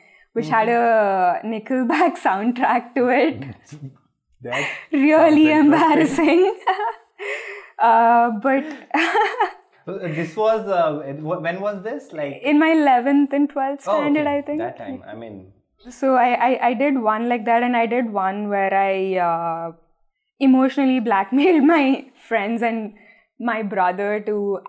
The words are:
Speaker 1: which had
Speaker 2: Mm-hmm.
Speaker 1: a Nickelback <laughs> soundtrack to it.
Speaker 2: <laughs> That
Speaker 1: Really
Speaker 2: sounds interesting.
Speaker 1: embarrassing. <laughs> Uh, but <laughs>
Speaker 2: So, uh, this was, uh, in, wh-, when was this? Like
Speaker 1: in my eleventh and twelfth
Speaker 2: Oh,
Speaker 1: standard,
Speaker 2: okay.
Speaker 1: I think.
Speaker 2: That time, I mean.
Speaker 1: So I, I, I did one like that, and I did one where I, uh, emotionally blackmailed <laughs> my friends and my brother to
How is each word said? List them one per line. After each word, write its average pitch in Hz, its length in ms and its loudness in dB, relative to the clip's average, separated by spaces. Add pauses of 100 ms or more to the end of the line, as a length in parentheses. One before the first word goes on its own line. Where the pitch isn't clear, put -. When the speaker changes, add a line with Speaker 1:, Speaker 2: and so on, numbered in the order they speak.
(340)
Speaker 1:
which 185 160 -6
had 226 200 0
Speaker 2:
Mm-hmm. 214 760 0
Speaker 1:
a 220 60 -6
Nickelback 254 680 -2
<laughs> - 80 -16
soundtrack 240 680 -2
to 247 140 2
it. 262 360 0 (480)
Speaker 2:
<laughs> - 480 -20
That 127 260 -6 (240)
Speaker 1:
Really 311 580 6
Speaker 2:
sounds 311 160 4
interesting. - 0 -
Speaker 1:
embarrassing. 320 960 4
<laughs> - 40 -20 (1120)
Uh, 233 520 4 (100)
but 269 220 0 (300)
<laughs> 392 920 -4
Speaker 2:
So, 180 100 -10
uh, 196 120 -8
this 160 280 -6
was, 220 320 0
uh, 160 400 0
in, 143 140 -10
wh-, 156 200 -6
when 170 200 -6
was 202 220 -6
this? 269 280 -10
Like 147 320 -8
Speaker 1:
in 294 160 2
my 320 100 4
eleventh 277 640 2
and 285 160 0
twelfth 277 380 -6
Speaker 2:
Oh, 302 120 0
Speaker 1:
standard, 294 280 0
Speaker 2:
okay. 285 100 -2
Speaker 1:
I 285 40 -4
think. 285 180 -8
Speaker 2:
That 262 180 -8
time, 254 300 -14
I 104 80 -16
mean. 98 360 -16 (380)
Speaker 1:
So 262 260 -2
I, 247 180 4
I, 240 360 0
I 254 60 0
did 269 260 0
one 214 260 -2
like 240 180 -2
that, 233 180 2
and 247 120 -2
I 233 120 2
did 240 240 -2
one 202 380 -4
where 196 240 0
I, 190 420 0
uh, 170 560 -4 (680)
emotionally 262 600 2
blackmailed 247 640 2
<laughs> 330 120 6
my 269 360 0 (160)
friends 220 340 -2
and 226 320 -4 (460)
my 226 240 -4
brother 196 640 -2
to 202 420 -4